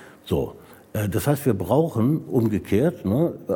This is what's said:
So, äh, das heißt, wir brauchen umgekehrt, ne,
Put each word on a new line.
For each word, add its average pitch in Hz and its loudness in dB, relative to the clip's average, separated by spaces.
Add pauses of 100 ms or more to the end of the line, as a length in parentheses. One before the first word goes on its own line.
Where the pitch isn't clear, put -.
(240)
So, - -2 (380)
äh, 104 -2
das 104 -2
heißt, 117 0
wir 120 2
brauchen 123 2
umgekehrt, 113 0
ne, 135 2 (220)